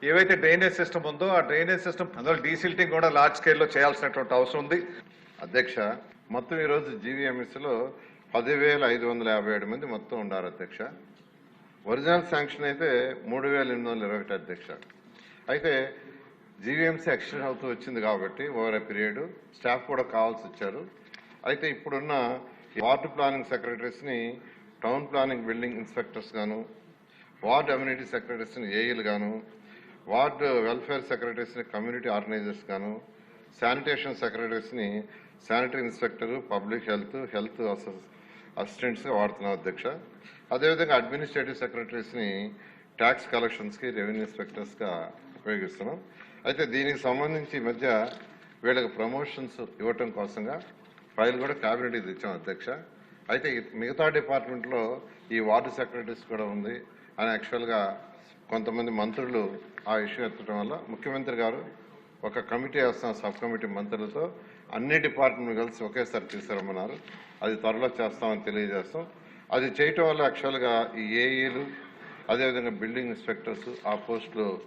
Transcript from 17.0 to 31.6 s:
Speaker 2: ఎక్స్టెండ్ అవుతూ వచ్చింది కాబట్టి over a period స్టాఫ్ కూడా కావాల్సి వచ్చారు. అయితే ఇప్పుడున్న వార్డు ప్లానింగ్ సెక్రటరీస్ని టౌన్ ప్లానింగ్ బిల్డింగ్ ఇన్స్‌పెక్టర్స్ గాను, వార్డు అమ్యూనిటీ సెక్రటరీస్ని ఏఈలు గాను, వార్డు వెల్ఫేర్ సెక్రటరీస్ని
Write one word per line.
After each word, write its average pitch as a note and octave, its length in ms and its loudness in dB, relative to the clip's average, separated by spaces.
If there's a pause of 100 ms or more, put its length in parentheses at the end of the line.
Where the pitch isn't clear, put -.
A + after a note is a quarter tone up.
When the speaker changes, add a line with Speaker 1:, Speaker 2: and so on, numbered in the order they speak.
Speaker 2:
ఎక్స్టెండ్ C#3 340 -2
అవుతూ C3 220 -4
వచ్చింది A#2+ 340 -4
కాబట్టి G#2 460 0
over A2+ 260 0
a G#2+ 80 0
period G#2 360 -2 (360)
స్టాఫ్ C3+ 340 0
కూడా C3 160 0
కావాల్సి A2+ 420 2
వచ్చారు. G2 360 -6 (640)
అయితే C#3+ 240 0
ఇప్పుడున్న C#3+ 440 -2 (680)
వార్డు C3 260 4
ప్లానింగ్ C#3 440 0
సెక్రటరీస్ని A#2+ 680 -4 (640)
టౌన్ C#3 260 0
ప్లానింగ్ C3+ 400 0
బిల్డింగ్ A#2 300 -2
ఇన్స్‌పెక్టర్స్ A2 580 -6
గాను, G#2+ 240 -2 (840)
వార్డు C#3+ 280 4
అమ్యూనిటీ C3 340 0
సెక్రటరీస్ని A#2 720 -6
ఏఈలు A2+ 280 0
గాను, G#2 280 0 (760)
వార్డు C#3+ 380 2 (140)
వెల్ఫేర్ B2 500 -2
సెక్రటరీస్ని A#2 540 -4